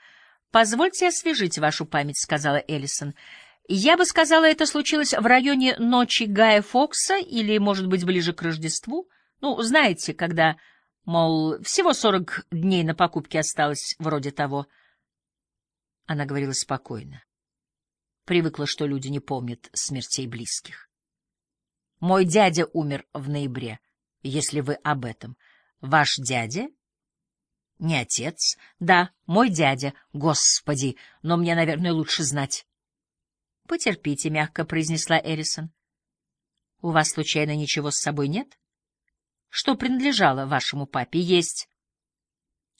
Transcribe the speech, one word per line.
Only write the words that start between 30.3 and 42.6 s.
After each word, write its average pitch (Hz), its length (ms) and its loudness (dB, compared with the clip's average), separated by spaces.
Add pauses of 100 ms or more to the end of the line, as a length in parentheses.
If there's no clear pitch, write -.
но 170 140 0
мне, 170 180 2
наверное, 165 380 0
лучше 160 300 -2
знать". 139 440 -4 (1000)
"Потерпите", — 170 640 -4
мягко 156 360 -2
произнесла 160 520 0
Эллисон. 160 520 -6 (1120)
"У 170 80 -2
вас, 156 200 2
случайно, 151 460 -2
ничего 147 340 -4
с - 60 -6
собой 143 320 -2
нет? 208 300 -6 (920)
Что - 260 -2
принадлежало 240 720 0
вашему 139 420 -2
папе? 135 320 -4
Есть". 175 500 0 (1120)